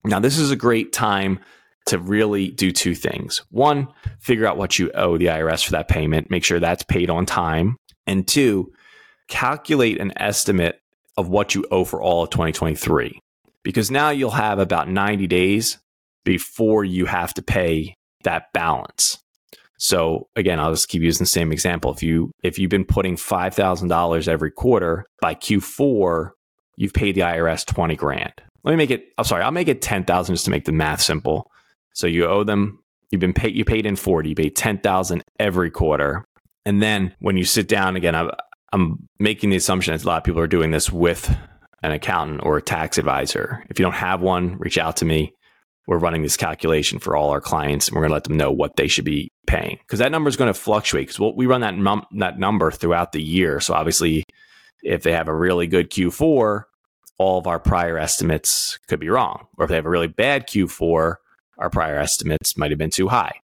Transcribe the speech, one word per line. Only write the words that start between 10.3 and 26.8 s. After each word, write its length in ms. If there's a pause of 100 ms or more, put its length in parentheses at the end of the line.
of 100
what 260
you 160
owe 140
for 180
all 220
of 60
twenty 220
twenty-three, 680 (440)
because 280
now 180
you'll 220
have 260
about 300
ninety 400
days 500 (460)
before 600
you 220
have 260
to 80
pay 520 (300)
that 300
balance. 640 (600)
So 580
again, 240
I'll 120
just 160
keep 140
using 240
the 40
same 220
example. 400
If 100
you, 300 (100)
if 160
you've 120
been 160
putting 320
five 360
thousand 340
dollars 400
every 240
quarter, 540 (160)
by 120
Q 260
four, 760 (420)
you've 180